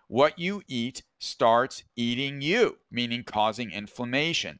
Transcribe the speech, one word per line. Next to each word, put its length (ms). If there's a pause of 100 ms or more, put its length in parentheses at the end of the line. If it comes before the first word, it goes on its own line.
what 320
you 280
eat 360 (160)
starts 640 (120)
eating 460
you, 360 (120)
meaning 340
causing 460
inflammation. 920